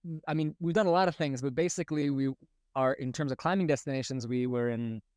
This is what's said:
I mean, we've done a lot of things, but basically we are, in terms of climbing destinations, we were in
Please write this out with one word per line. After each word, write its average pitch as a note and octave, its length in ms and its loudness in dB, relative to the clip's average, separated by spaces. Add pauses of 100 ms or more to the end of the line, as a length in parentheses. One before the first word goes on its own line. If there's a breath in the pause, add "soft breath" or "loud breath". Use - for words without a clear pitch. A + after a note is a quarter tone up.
(280)
I D#3 60 -2
mean, D#3 260 0
we've E3+ 160 0
done G#3 120 4
a F3 40 4
lot F#3 160 6
of E3+ 80 0
things, C#3 260 -2
but C3 140 -2
basically D#3 540 0
we C3+ 240 0 (420)
are, C3 200 4
in B2+ 180 -6
terms D3 180 -2
of B2+ 60 -4
climbing F3+ 300 0
destinations, C3 600 -2
we B2 200 0
were A#2+ 220 0
in A2+ 320 -4 (160)